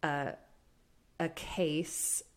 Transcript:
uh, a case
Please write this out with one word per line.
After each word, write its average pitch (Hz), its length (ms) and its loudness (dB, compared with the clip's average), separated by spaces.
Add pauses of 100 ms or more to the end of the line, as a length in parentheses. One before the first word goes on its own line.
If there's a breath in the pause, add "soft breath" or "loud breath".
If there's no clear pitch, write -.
uh, 143 300 0 (880)
a 165 80 4
case - 960 0 (120)